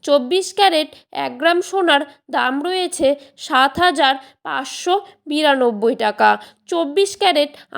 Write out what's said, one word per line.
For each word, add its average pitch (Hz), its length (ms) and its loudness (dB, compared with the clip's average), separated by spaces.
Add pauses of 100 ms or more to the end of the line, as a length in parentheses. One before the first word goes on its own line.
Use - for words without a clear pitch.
চব্বিশ 294 440 0 (100)
ক্যারেট 330 320 2 (360)
এক 254 60 -6 (100)
গ্রাম 339 180 2 (100)
সোনার 330 320 2 (340)
দাম 254 180 0 (140)
রয়েছে 359 400 -2 (380)
সাত 277 340 2
হাজার 302 340 2 (300)
পাঁচশো 277 520 -4 (320)
বিরানব্বই 262 760 0
টাকা। 214 260 2 (420)
চব্বিশ 339 400 0 (100)
ক্যারেট 302 300 2 (260)